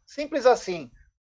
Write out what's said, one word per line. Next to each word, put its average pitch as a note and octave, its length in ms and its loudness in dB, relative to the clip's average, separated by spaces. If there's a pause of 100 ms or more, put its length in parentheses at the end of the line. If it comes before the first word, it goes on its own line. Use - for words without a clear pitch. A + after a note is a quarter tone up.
Simples C#4 400 -2
assim. F3+ 440 0 (300)